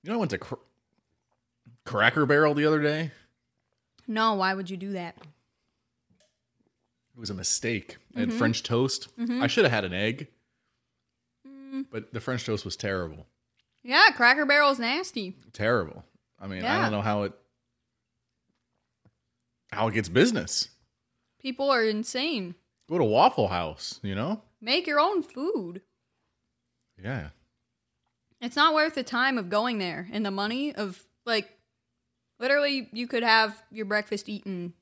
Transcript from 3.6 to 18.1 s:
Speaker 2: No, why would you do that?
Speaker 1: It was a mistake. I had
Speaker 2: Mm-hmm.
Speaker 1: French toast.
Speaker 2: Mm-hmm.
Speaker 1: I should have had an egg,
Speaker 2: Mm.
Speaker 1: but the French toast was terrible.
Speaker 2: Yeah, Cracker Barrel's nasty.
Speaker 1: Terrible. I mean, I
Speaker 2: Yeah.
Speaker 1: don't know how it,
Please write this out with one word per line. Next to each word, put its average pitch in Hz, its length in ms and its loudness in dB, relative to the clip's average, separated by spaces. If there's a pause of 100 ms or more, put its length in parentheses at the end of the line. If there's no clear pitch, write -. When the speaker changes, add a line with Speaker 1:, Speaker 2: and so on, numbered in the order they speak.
Speaker 2:
No, 220 260 2
why 190 180 0
would 190 160 -6
you 190 80 -10
do 196 180 -10
that? 175 200 -8 (2000)
Speaker 1:
It 120 60 -20
was 113 80 -8
a 104 60 -4
mistake. 101 640 -4 (180)
I 120 40 -4
had 120 100 0
Speaker 2:
Mm-hmm. 117 80 -2
Speaker 1:
French 117 240 2
toast. - 580 -2
Speaker 2:
Mm-hmm. 240 220 -2
Speaker 1:
I 127 40 2
should 202 200 4
have 127 40 4
had 107 140 2
an 90 80 -4
egg, 113 360 -2 (1160)
Speaker 2:
Mm. 269 440 -10
Speaker 1:
but 110 240 -8
the 113 80 -4
French 127 240 -4
toast 107 180 -2
was 92 100 -8
terrible. 87 520 -6 (560)
Speaker 2:
Yeah, 311 340 4
Cracker 269 300 4
Barrel's 285 320 4
nasty. 240 580 -4 (160)
Speaker 1:
Terrible. 104 540 -2 (340)
I 95 60 -14
mean, 95 140 -8
I - 20 -4
Speaker 2:
Yeah. - 220 0
Speaker 1:
don't 110 80 0
know 101 100 0
how 104 220 0
it, 101 100 -6 (2500)